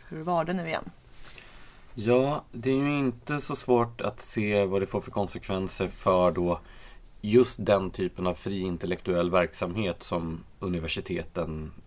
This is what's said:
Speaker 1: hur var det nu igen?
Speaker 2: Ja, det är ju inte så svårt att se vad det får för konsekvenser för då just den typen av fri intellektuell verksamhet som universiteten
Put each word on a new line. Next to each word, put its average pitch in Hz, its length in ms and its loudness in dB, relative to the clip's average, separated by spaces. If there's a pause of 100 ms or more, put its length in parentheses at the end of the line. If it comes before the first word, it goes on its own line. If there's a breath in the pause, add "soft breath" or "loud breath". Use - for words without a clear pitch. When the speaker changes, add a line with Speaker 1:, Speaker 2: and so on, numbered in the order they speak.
Speaker 1:
hur 160 140 -8
var 170 220 2
det 175 80 -2
nu 175 140 -4
igen? - 240 -6 (1040 loud breath)
Speaker 2:
Ja, 127 580 2
det 123 180 -4
är 135 60 2
ju 143 240 0
inte 135 420 -2
så 139 140 -4
svårt 117 460 2
att - 200 -4
se 104 440 2
vad 95 160 0
det 98 40 2
får 98 160 -2
för - 100 -12
konsekvenser 95 760 -2
för 90 440 4
då 87 280 0 (600 loud breath)
just 110 440 4
den 98 240 4
typen 90 380 -2
av 90 60 2
fri 98 260 -4
intellektuell 87 720 -2
verksamhet 90 720 0
som 82 400 -4 (160)
universiteten 82 1120 -4 (160)